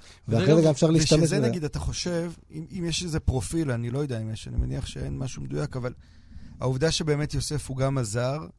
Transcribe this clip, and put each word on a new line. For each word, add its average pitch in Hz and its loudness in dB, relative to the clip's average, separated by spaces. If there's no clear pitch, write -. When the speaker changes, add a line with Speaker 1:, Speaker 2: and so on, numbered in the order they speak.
Speaker 1:
ואחרי - 4
Speaker 2:
ודרך 156 8
Speaker 1:
זה 165 8
גם 156 8
אפשר 156 6
להשתמש 156 6
Speaker 2:
ושזה 156 4
Speaker 1:
בזה. 127 4
Speaker 2:
נגיד, 151 -2
אתה - -4
חושב, 170 -4
אם, 156 -10
אם 170 -4
יש 165 -2
איזה 160 -2
פרופיל, 135 -2
אני 120 -4
לא 127 -4
יודע 127 -4
אם 110 -8
יש, 110 -10
אני 120 -10
מניח 127 -2
שאין 139 -8
משהו 135 -8
מדויק, 139 -6
אבל 127 -6
העובדה 131 0
שבאמת 151 -2
יוסף 143 -4
הוא 131 -6
גם 135 0
הזר 123 -2